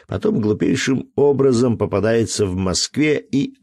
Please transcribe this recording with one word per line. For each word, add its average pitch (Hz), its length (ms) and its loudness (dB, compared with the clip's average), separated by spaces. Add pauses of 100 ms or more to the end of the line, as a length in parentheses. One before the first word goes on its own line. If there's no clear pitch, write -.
потом 160 320 -2
глупейшим 131 760 -2
образом 131 600 2
попадается 107 680 0
в 92 100 -4
Москве, 117 640 -2
и - 440 -4